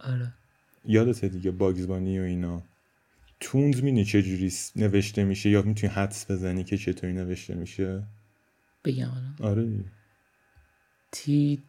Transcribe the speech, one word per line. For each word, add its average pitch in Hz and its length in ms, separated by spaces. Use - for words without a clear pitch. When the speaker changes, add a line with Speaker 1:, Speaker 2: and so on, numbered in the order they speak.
Speaker 1:
آره. 123 320
Speaker 2:
یادته 110 440
دیگه 95 220
باگز 92 360
بانی 95 320
و 92 40
اینا. 90 400
تونز 135 420
می‌دونی 131 220
چه 104 180
جوری 92 280
س-، - 260
نوشته 101 480
می‌شه؟ 98 260
یا 104 120
می‌تونی 104 300
حدس 98 380
بزنی 92 340
که 101 120
چطوری 92 360
نوشته 92 420
می‌شه؟ 95 480
Speaker 1:
بگم 127 260
الان. 127 300
Speaker 2:
آره 107 240
دیگه. 107 200
Speaker 1:
تی 143 560